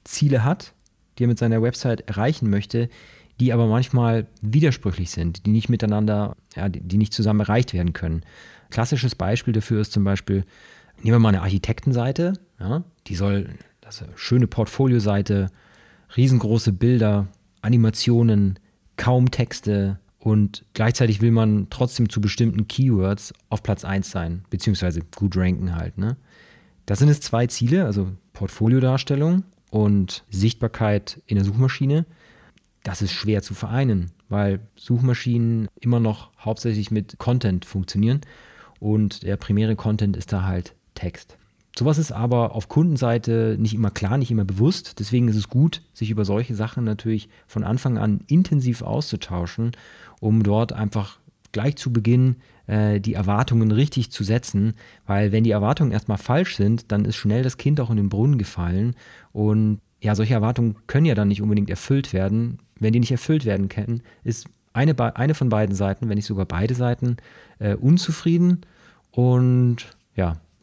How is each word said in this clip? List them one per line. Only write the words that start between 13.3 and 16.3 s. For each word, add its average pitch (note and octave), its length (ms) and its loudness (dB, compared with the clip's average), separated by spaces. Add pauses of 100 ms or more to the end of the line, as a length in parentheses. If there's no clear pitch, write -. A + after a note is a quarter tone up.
das - 160 -20
ist - 80 -18
eine - 120 -16
schöne A#2+ 300 2
Portfolioseite, G#2 1040 0 (640)
riesengroße A#2 560 4